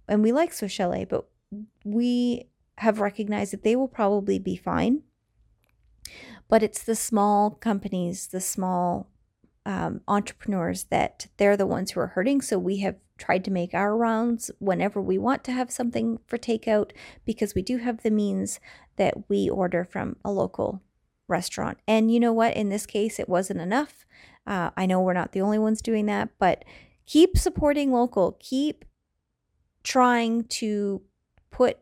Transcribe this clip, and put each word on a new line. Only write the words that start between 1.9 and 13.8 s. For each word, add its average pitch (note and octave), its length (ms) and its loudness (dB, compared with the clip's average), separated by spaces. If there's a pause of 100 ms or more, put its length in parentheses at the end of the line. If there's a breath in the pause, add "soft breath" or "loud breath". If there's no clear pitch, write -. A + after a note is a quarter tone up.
have A3 200 2
recognized G#3 540 -4
that G3 100 -12
they A3+ 140 4
will C4 120 0
probably G3+ 500 0
be F#3 180 -4
fine. F3+ 460 0 (1500 loud breath)
But A3+ 140 6
it's G#3+ 200 -4
the A3+ 120 -2
small G#3 560 2
companies, G3 760 -4
the F#3 120 -6
small, F#3 720 -2 (540)
um, F#3+ 420 -6
entrepreneurs, F#3+ 800 -2
that - 420 -2 (120)
they're G3+ 180 4
the G3 100 0
ones F3+ 240 -2
who F3+ 100 -4
are F#3 80 -2
hurting. B3+ 340 0
So G3 160 -2
we F#3+ 200 -2
have F#3+ 180 -4 (220)
tried F#3 280 0
to G3 40 -4
make F3+ 240 -2
our G3+ 220 0